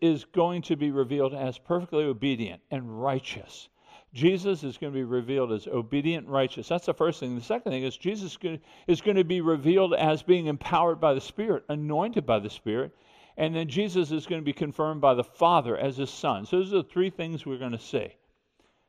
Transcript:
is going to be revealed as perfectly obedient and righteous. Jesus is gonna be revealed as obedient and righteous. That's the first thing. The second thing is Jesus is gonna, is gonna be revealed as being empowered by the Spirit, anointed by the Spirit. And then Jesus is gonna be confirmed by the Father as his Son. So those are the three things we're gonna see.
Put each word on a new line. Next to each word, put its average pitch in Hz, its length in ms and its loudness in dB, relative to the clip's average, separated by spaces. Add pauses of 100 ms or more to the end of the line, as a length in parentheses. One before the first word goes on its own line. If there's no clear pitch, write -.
is 160 240 2
going 175 340 0
to 160 160 -2
be 147 140 0
revealed 135 420 0
as 131 240 -6
perfectly 175 480 -2
obedient 113 560 -2 (100)
and 120 320 -8
righteous. 131 680 -6 (420)
Jesus 180 500 0
is 135 140 -8
gonna 147 160 -8
be 135 100 -2
revealed 123 500 -2
as 107 140 -4
obedient 143 600 -2
and 139 80 -4
righteous. 135 340 -2
That's 175 160 -2
the 170 80 0
first 160 260 0
thing. 127 160 -6
The 120 60 -6
second 214 320 -4
thing 131 120 -2
is 127 120 -6
Jesus 190 360 -6
is - 40 -16
gonna, 160 220 -6 (280)
is 170 140 4
gonna 190 240 4
be 175 160 0
revealed 165 540 4
as 156 280 2
being 175 260 4
empowered 165 520 2
by 151 140 6
the 135 80 -2
Spirit, 202 480 -2
anointed 151 560 -2
by 113 140 4
the 104 100 -8
Spirit. 117 440 -4 (440)
And 160 180 -2
then 165 120 -4
Jesus 175 440 0
is 156 140 -4
gonna 160 160 -4
be 143 100 -2
confirmed 156 480 -2
by 135 140 8
the 123 100 0
Father 147 540 4
as 135 180 -2
his 131 140 -4
Son. 110 340 -4
So 180 140 0
those 190 160 0
are 180 80 2
the - 20 -6
three 185 240 0
things 165 380 -8
we're 135 100 -6
gonna 123 220 -6
see. 107 300 -4 (800)